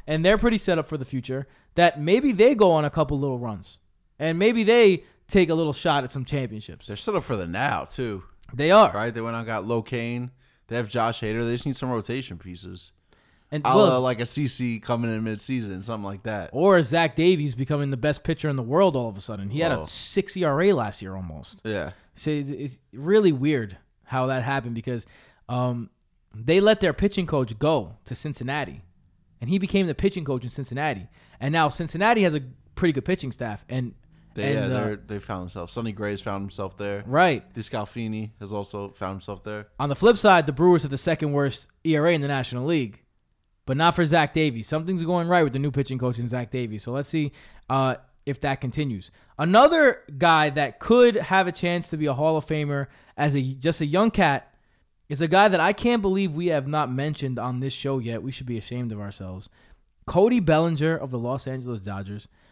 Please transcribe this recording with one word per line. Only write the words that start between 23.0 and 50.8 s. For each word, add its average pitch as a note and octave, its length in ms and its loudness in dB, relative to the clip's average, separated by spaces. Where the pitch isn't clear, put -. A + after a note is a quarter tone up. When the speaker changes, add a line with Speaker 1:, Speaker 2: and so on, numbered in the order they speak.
Speaker 1:
weird B2+ 440 -2
how C3 220 -2
that C3 180 -4
happened A#2+ 320 -4
because, A#2 280 -8
um, B2 420 -2
they C3 280 2
let G#3+ 200 4
their F3 120 2
pitching F#3+ 340 -2
coach A#2 320 -2
go C#3 460 -2
to - 100 -12
Cincinnati, C3+ 680 -8
and A#2+ 100 -6
he G3 80 2
became F#3+ 300 0
the C#3+ 80 -4
pitching F#3 280 -2
coach C3 200 -4
in B2 60 -10
Cincinnati. C3 580 -6
And C#3 120 -2
now D#3+ 160 2
Cincinnati G3 540 0
has E3 140 2
a C#3+ 60 -4
pretty F3 160 2
good C3 120 -4
pitching F3 280 -4
staff, G#2+ 360 -10
and B2 260 -6
Speaker 2:
They, A2 200 -2
Speaker 1:
and, - 0 -
Speaker 2:
yeah, A2 100 -2
Speaker 1:
uh, B2+ 40 -2
Speaker 2:
they're, G#2+ 280 -2
they G2+ 220 -10
found F#2+ 240 -8
themselves. F2+ 300 -12
Sonny A2+ 180 -6
Gray's G#2 300 -6
found G2 220 -6
himself G2 340 -10
there. G2+ 280 -6
Speaker 1:
Right. C#3+ 480 2
Speaker 2:
DeScalfini A2 840 -8
has G2+ 140 -14
also G2+ 380 -10
found F#2+ 240 -10
himself F#2+ 280 -12
there. G#2+ 240 -12
Speaker 1:
On C#3+ 80 -2
the C#3 80 -2
flip G#3+ 220 4
side, F3+ 280 6
the D3+ 60 -2
Brewers E3 300 4
have C#3 100 -6
the C3+ 60 -6
second D#3 340 -2
worst C#3+ 340 -2
E D#3+ 120 2
R D3+ 100 2
A E3+ 80 4
in D3+ 60 0
the C#3+ 80 -2
National B2+ 360 -4
League, C#3 380 -2
but C#3 100 -2
not E3 180 4
for F3 100 2
Zach D3+ 300 2
Davies. C3+ 320 0
Something's E3 380 -2
going E3+ 240 0
right F3 160 4
with C3+ 80 2
the C3 60 -2
new C#3+ 120 0
pitching C3 280 -2
coach B2 200 -2
in A#2+ 80 -4
Zach A#2+ 240 -6
Davies. A2 320 -6
So - 80 -10
let's C#3 180 -6
see, D3+ 220 -2
uh, C3 280 0
if C#3 140 -4
that C3+ 200 -4
continues. B2+ 520 -6
Another C4 640 6
guy D#3 320 4
that C#3 300 -2